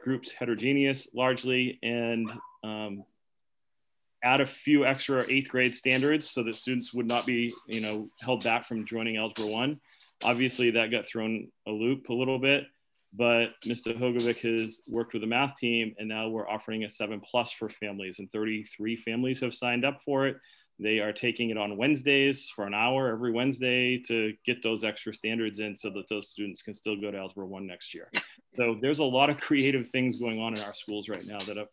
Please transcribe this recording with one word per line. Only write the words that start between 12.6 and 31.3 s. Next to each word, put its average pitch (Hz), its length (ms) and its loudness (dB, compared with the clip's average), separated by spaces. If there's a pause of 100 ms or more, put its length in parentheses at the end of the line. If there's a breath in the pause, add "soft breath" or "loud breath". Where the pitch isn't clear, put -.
but 117 380 4 (140)
Mister 117 280 -2
Hogovic 120 460 2
has 113 480 0
worked 117 260 -2
with 110 80 -2
the 110 60 -2
math 135 300 0
team, 117 420 0
and 110 100 -6
now 110 180 -4
we're 110 220 -4
offering 110 340 -4
a 104 60 -6
seven 104 320 -6
plus 120 300 -2
for 110 180 -6
families, 98 500 -8
and 95 120 -12
thirty-three 110 680 -4
families 127 420 -2
have 123 140 -2
signed 123 320 0
up 139 160 -2
for 135 260 2
it. 135 100 -2 (420 soft breath)
They 107 200 2
are 104 140 0
taking 117 380 0
it 107 60 -2
on 104 200 -2
Wednesdays 139 720 4
for 104 160 -6
an 101 80 -4
hour 123 340 2
every 117 240 0
Wednesday 123 760 2
to 110 260 0 (120)
get 120 160 0
those 113 220 0
extra 107 300 -4
standards 110 460 -2
in 107 180 -6
so 107 140 -8
that 95 180 -10
those 104 200 -6
students 101 320 -8
can 107 120 -12
still 104 260 -4
go 104 120 -4
to 101 60 -8
Algebra 95 280 -10
one 98 200 -10
next 90 280 -14
year. 82 180 -16 (440 loud breath)
So 117 260 2
there's 143 180 2
a 156 60 4
lot 131 240 6
of 143 100 0
creative 135 500 2
things 127 300 0
going 113 220 -2
on 113 120 -2
in 107 100 -4
our 101 100 -8
schools 104 340 -8
right 92 180 -8
now 104 140 -10